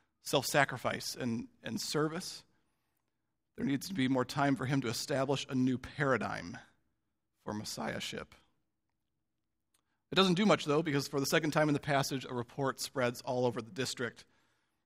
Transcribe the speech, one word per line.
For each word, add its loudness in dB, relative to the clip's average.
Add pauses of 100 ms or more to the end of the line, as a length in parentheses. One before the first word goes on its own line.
(240)
self-sacrifice 2
and, -2 (160)
and -6
service. -4 (1120)
There -4
needs -2
to -8
be 0
more 2
time 2
for -4
him 0
to -2
establish -2
a -6
new 2
paradigm -2 (880)
for -6
messiahship. -8 (1800)
It -4
doesn't 6
do 4
much, 6
though, 2
because 0
for -2
the 0
second 2
time 4
in 4
the 0
passage, 0
a -8
report -4
spreads -2
all 0
over 0
the -12
district. -6 (600)